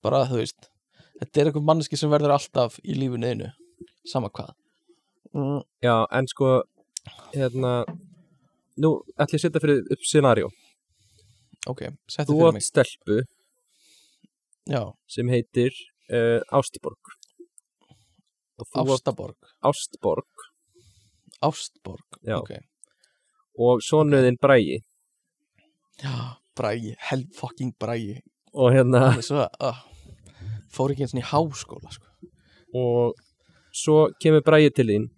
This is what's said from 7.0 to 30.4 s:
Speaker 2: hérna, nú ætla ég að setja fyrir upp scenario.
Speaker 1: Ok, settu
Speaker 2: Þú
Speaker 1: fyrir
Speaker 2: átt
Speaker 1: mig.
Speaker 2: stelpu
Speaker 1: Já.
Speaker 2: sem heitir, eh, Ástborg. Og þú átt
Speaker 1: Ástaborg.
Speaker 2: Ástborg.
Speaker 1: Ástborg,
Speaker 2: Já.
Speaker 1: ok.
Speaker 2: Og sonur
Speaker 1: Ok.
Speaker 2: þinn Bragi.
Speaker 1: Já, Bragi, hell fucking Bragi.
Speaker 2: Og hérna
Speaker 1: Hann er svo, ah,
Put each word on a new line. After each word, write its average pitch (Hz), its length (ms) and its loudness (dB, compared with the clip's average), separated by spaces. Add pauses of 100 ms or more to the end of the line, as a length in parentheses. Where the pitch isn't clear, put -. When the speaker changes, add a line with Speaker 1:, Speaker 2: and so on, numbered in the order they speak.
Speaker 2:
hérna, 127 420 -4 (1040)
nú 156 140 2 (240)
ætla 147 160 -2
ég 156 80 -2
að - 60 -4
setja 151 180 -2
fyrir 143 320 0
upp - 100 -20
scenario. 123 460 2 (1120)
Speaker 1:
Ok, - 220 -12 (260)
settu 147 220 -2
Speaker 2:
Þú - 20 2
Speaker 1:
fyrir 165 160 6
Speaker 2:
átt 107 80 -4
Speaker 1:
mig. - 80 -6
Speaker 2:
stelpu - 500 0 (1500)
Speaker 1:
Já. 135 140 -4 (260)
Speaker 2:
sem 120 240 -4
heitir, 123 400 0 (400)
eh, 117 300 2 (100)
Ástborg. - 480 -2 (1600)
Og - 80 -14
þú - 160 -4
átt 135 100 2
Speaker 1:
Ástaborg. - 420 -6 (280)
Speaker 2:
Ástborg. - 640 -4 (1120)
Speaker 1:
Ástborg, - 800 -8
Speaker 2:
Já. 107 160 -6
Speaker 1:
ok. - 140 -10 (1080)
Speaker 2:
Og 120 220 4
sonur 147 380 2
Speaker 1:
Ok. 127 60 4
Speaker 2:
þinn 123 140 2
Bragi. 113 380 4 (1200)
Speaker 1:
Já, 123 380 -10 (180)
Bragi, 113 440 -6
hell 131 240 -6 (100)
fucking 127 460 -10
Bragi. 117 420 -8 (340)
Speaker 2:
Og 127 180 6
hérna 127 260 6
Speaker 1:
Hann 131 180 6
er 117 40 -6
svo, 139 260 -2 (120)
ah, 127 240 -6 (880)